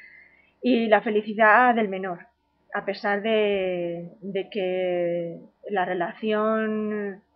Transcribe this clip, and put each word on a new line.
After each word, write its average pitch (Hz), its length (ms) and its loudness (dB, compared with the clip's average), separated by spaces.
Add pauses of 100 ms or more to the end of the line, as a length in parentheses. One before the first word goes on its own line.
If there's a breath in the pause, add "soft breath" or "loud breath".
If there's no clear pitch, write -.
(600 loud breath)
y 240 260 2
la 208 140 4
felicidad 214 720 4
del 220 120 0
menor, 190 400 -8 (460)
a 202 120 -4
pesar 202 360 -2
de, 185 880 0 (120)
de 190 280 -6
que 175 920 -2 (300)
la 190 160 0
relación 214 1400 -2 (120)